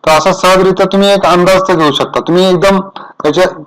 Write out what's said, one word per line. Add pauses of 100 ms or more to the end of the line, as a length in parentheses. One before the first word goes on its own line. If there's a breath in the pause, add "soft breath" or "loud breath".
तर
असा
सहजरित्या
तुम्ही
एक
अंदाज
तर
घेऊ
शकता.
तुम्ही
एकदम (420 loud breath)
त्याच्या (220)